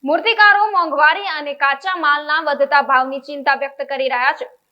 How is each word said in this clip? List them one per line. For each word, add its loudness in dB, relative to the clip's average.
મૂર્તિકારો 2
મોંઘવારી 0
અને -6
કાચા -2
માલના -2
વધતા 2
ભાવની 0
ચિંતા -4
વ્યક્ત -8
કરી -4
રહ્યા 0
છે -8